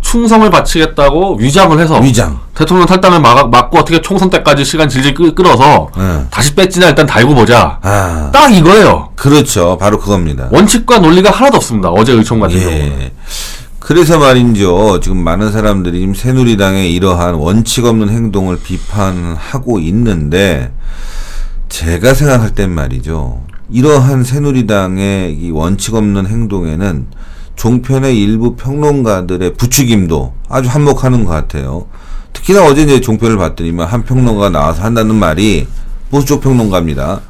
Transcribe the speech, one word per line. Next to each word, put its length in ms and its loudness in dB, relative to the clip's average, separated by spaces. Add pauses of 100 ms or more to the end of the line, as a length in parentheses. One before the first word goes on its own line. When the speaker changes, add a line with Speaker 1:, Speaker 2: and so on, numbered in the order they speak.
Speaker 1:
충성을 480 2
바치겠다고 880 0
위장을 420 2
해서, 200 2
Speaker 2:
위장. 400 2 (140)
Speaker 1:
대통령 320 2
탈당을 360 2
막-, 280 4
막고 300 2
어떻게 220 0
총선 280 0
때까지 360 0
시간 240 -2
질질 240 0
끌-, 200 2
끌어서 640 4
Speaker 2:
네. 320 -2
Speaker 1:
다시 240 -2
뺏지나 360 2
일단 160 2
달고 280 2
보자. 480 2
Speaker 2:
아. 520 -2
Speaker 1:
딱 200 6
이거예요. 640 4
Speaker 2:
그렇죠. 640 2
바로 180 0
그겁니다. 540 -2
Speaker 1:
원칙과 480 2
논리가 320 4
하나도 240 2
없습니다, 340 -2
어제 220 2
의총 300 2
같은 160 0
Speaker 2:
예. 60 0
Speaker 1:
경우는. 460 -4 (680)
Speaker 2:
그래서 380 2
말인지요, 840 2
지금 160 -2
많은 340 -2
사람들이 480 -2
지금 140 -2
새누리당의 800 0
이러한 420 0
원칙 480 0
없는 260 0
행동을 540 -2
비판하고 1160 -4
있는데, 920 -2 (960)
제가 460 0
생각할 380 2
땐 200 -2
말이죠, 720 -6 (360)
이러한 460 2
새누리당의 1080 -2
이 160 -8
원칙 460 -4
없는 320 0
행동에는 800 -4 (480)
종편의 680 0
일부 340 0
평론가들의 1000 -2
부추김도 760 0 (140)
아주 220 -2
한몫하는 560 2
것 60 0
같아요. 560 -6 (460)
특히나 340 4
어제 160 2
이제 180 4
종편을 360 -2
봤더니만 500 -4
한 160 -4
평론가가 480 0
나와서 320 -2
한다는 320 0
말이, 520 0 (440)
보수 160 0
쪽 140 -2
평론가입니다. 880 -2